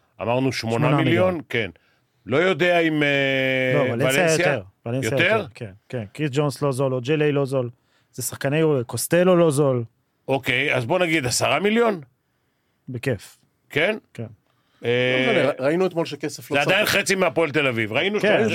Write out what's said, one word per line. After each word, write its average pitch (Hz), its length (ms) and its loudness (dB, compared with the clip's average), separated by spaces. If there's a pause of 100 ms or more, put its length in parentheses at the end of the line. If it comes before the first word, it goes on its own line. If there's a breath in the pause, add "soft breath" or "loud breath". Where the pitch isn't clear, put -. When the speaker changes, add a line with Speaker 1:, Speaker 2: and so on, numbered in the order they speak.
(220)
Speaker 1:
אמרנו 123 300 0
שמונה 113 240 -4 (100)
Speaker 2:
שמונה 139 100 4
Speaker 1:
מיליון, 170 320 2
Speaker 2:
מיליון. 175 200 -4
Speaker 1:
כן. 110 220 -4 (560 soft breath)
לא 120 100 -2
יודע 175 420 2
אם, 156 240 2
אה, 143 60 2 (680)
Speaker 2:
לא, 127 180 0
ולנסיה 131 300 2
Speaker 1:
ולנסיה? 165 300 2
Speaker 2:
יותר, 113 100 -4 (240)
ולנסיה 120 240 -2
Speaker 1:
יותר? 139 140 2
Speaker 2:
יותר, 196 300 0
כן, 101 180 -14 (160)
כן. 120 240 -8
קריס 151 200 -4
ג'ונס 143 300 -2
לא 139 100 0
זול, 131 220 -2
או 127 60 -4
ג'יי 139 160 -2
ליי 151 160 2
לא 139 140 0
זול. 127 240 -4 (420)
זה 123 100 -12
שחקני 139 360 -4
יורו, 151 260 2
קוסטלו 175 520 2
לא 170 140 4
זול. 131 340 0 (440)
Speaker 1:
אוקיי, 131 460 -2
אז 127 120 0
בוא 175 120 0
נגיד 160 280 0
עשרה 123 340 0
מיליון? 214 400 0 (880)
Speaker 2:
בכיף. 123 500 -6 (320)
Speaker 1:
כן? 190 260 0 (180)
Speaker 2:
כן. 117 120 -10 (580)
Speaker 1:
אה, 127 420 2
Speaker 3:
לא 120 60 2 (200)
משנה, 131 140 -4
ראינו 175 200 2
אתמול 165 200 -2
שכסף 143 440 -10
לא 139 60 -2
Speaker 1:
זה 143 40 2
Speaker 3:
משחק. 147 120 2
Speaker 1:
עדיין 202 140 2
חצי 196 280 0
מהפועל 165 360 0
תל 143 160 2
אביב, 113 260 0
ראינו 185 280 -2
Speaker 2:
כן, 196 80 2
Speaker 1:
ש- 208 180 4
Speaker 3:
ראינו - 80 0